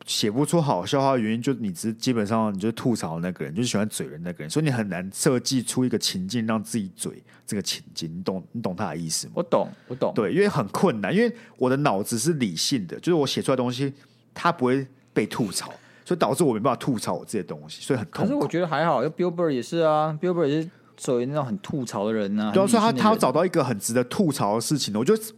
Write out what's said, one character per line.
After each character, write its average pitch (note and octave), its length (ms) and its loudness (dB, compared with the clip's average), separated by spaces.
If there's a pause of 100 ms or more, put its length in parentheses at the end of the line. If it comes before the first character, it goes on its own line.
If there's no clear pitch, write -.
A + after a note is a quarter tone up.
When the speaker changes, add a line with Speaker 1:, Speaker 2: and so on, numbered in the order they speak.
Speaker 1:
写 - 240 -2
不 C3 160 0
出 E3+ 160 2
好 G2+ 240 2
笑 C3+ 160 2
话 C3+ 120 4
的 B2+ 60 2
原 A2 140 0
因， A#2+ 80 -2
就 C#3 120 0
你 A2+ 180 -4
只 F2 160 -6
是 A2+ 60 -2
基 B2 200 0
本 G#2+ 120 0
上 A2 280 0
你 F#2+ 60 -6
就 G#2+ 80 0
是 A2+ 60 0
吐 A#2 220 0
槽 E2+ 240 -4
那 F2+ 120 -2
个 D#2+ 120 -6
人， C#2+ 100 -8
就 A2 100 -2
是 B2 40 -2
喜 A#2 80 -2
欢 G#2 140 0
嘴 - 160 -8
人 D#2 160 -12
那 F2 120 -6
个 D2+ 100 -12
人， D#3+ 60 -10
所 D#3 120 0
以 D#3+ 40 2
你 D3 40 2
很 A#2 200 0
难 F2+ 220 -4
设 B2+ 280 2
计 B2 240 0
出 B2+ 200 -2
一 B2+ 60 2
个 A2+ 80 0
情 F#2 300 -2
境 A2+ 180 -2
让 A2 180 0
自 - 140 -6
己 F#2+ 180 -4
嘴 - 280 -10 (240)
这 A2 80 -6
个 G2 80 -2
情 - 200 -6 (120)
境， E2 200 -8
你 F#2 60 -8
懂， F#2 300 -4
你 A2+ 100 -6
懂 F#2+ 140 -4
他 G2 140 -4
的 D2+ 80 -6
意 E2 120 -4
思 - 160 -4
吗？ - 120 -16
Speaker 2:
我 - 40 0
懂， - 260 2 (200)
我 B2 80 -8
懂。 - 180 -2
Speaker 1:
对， G#2 180 0
因 D#3+ 80 2
为 G3+ 80 4
很 A#2+ 200 0
困 A#2 340 2
难， G2 100 -2
因 F#3 80 2
为 A#3 160 2 (220)
我 B2+ 100 2
的 C3 100 4
脑 A2 260 2
子 A2+ 160 -2
是 E3 140 2
理 G#2+ 220 0
性 G#2 300 0
的， - 140 -10
就 - 60 -8
是 F3 100 2
我 C#3+ 100 4
写 - 160 -2
出 C#3 100 0
来 C3 40 4
的 - 20 0
东 B2 160 0
西 C#3 180 -4 (440)
它 E3+ 160 2
不 D3 120 -2
会 C3+ 220 4 (280)
被 A2+ 120 2
吐 G2+ 260 -2
槽， - 220 -8 (320)
所 F3+ 100 0
以 E3 40 0
导 B2+ 160 2
致 F3 80 4
我 C3 100 4
没 G#2+ 60 -2
办 B2+ 120 2
法 A#2 60 0
吐 A#2+ 220 -2
槽 F#2+ 160 -2
我 - 100 -8
自 - 60 -16
己 G#2+ 80 -2
的 F2 40 -2
东 D2+ 240 -12
西， - 140 -16
所 C#3 140 0
以 - 20 0
很 G#2+ 140 -4
痛 - 100 -4
苦。 - 0 -
Speaker 2:
可 G3 60 2
是 C#4 80 0
我 B3+ 120 0
觉 E3+ 120 -2
得 F3 80 0
还 D3 180 2
好， C3+ 180 4
因 D#3 60 0
为 D3+ 60 -10
Bill F3 180 0
Burr E3+ 160 0
也 C3 100 0
是 E3+ 200 -4
啊， D#3 420 2
Bill F3+ 80 0
Burr E3+ 160 2
也 D3 160 2
是 E3+ 80 -6 (260)
属 B2 240 0
于 A#2+ 60 0
那 C#3 80 -4
种 D3+ 100 0
很 A2 140 -4
吐 C3+ 260 -4
槽 G#2 220 -2
的 A2+ 80 0
人 G#2 260 0
啊， G#2+ 120 0
Speaker 1:
对 F#3 100 4
啊， G3+ 40 4
Speaker 2:
很 - 0 -
理 - 20 2
性 - 0 -
的 - 0 -
人。 - 0 -
Speaker 1:
所 A#3 120 6
以 - 20 4
他， A3+ 100 4
他 G#3+ 180 4
要 A3 80 4
找 C#3 140 4
到 D3+ 120 4
一 F#3 60 0
个 E3 140 2
很 A#2+ 160 -2
值 A#2 160 -2
得 B2 80 4
吐 D3+ 280 2
槽 G#2 240 0
的 A#2 60 0
事 D3 160 0
情。 G#2 180 -2
我 G#2+ 80 2
就， G#3 120 4 (220)